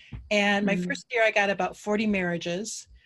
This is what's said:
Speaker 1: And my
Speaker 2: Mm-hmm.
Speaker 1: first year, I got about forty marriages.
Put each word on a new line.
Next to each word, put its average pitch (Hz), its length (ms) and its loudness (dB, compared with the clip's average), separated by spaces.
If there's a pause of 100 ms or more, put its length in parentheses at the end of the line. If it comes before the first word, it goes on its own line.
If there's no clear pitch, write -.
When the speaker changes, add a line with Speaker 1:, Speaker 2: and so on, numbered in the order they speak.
(320)
Speaker 1:
And 202 340 2
my 196 100 2
Speaker 2:
Mm-hmm. 180 140 -2
Speaker 1:
first 180 240 -8
year, 226 120 4
I 214 60 4
got 202 180 2
about 190 280 -2
forty 208 300 0
marriages. 180 800 -4 (180)